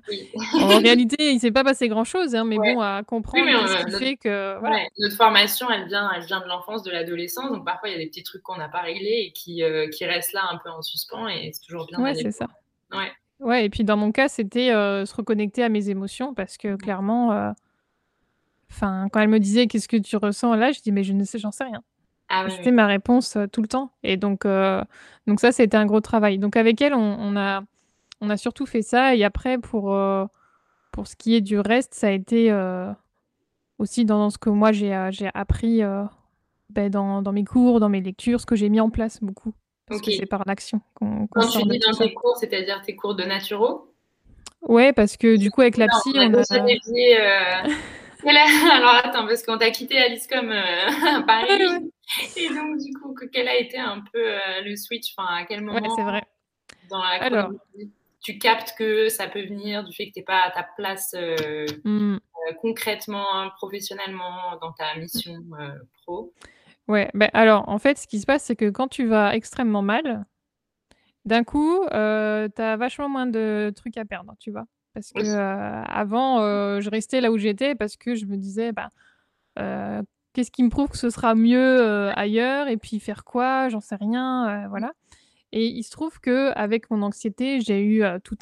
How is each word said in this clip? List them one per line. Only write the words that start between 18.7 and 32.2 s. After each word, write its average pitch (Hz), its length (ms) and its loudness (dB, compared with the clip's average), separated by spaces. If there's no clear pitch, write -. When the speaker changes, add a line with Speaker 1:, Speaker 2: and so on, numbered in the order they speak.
Speaker 2:
enfin, 190 420 -4
quand 214 80 2
elle 214 80 4
me 220 120 6
disait : « 214 280 4
Qu'est-ce 214 200 -4
que 233 100 2
tu 208 180 -2
ressens 214 400 0
là ? » 247 180 2
Je - 60 -10
dis : « 214 120 -2
Mais 196 120 0
je 196 100 -4
ne 196 100 0
sais, 220 140 -8
j'en 208 140 -6
sais - 120 -10
rien. » 233 180 -12
Speaker 1:
Ah 190 180 0
Speaker 2:
Et - 20 -4
Speaker 1:
oui, 190 40 -4
Speaker 2:
c'était 185 180 0
Speaker 1:
oui. - 20 6
Speaker 2:
ma 220 140 8
réponse, 214 500 2
heu, 202 120 0
tout 220 140 -2
le 214 60 -4
temps 262 240 -4
et 190 140 0
donc, 196 280 -2
heu, 190 360 2
donc 208 140 2
ça, 247 120 6
ça - 100 4
a 226 40 8
été 208 100 2
un 214 100 4
gros 214 160 4
travail. 208 360 2
Donc 202 180 0
avec 226 260 4
elle, 285 120 4
on, 240 60 2
on 202 160 -2
a, 196 260 -2
on 208 100 -4
a 208 80 0
surtout 254 280 -6
fait 226 160 0
ça 254 340 4
et 208 80 6
après 254 340 0
pour, 202 360 -4
heu, 196 320 0
pour 202 160 -8
ce - 80 -20
qui 226 200 2
est 220 60 4
du 202 180 0
reste, 226 340 0
ça 214 140 0
a 196 40 4
été, 226 400 2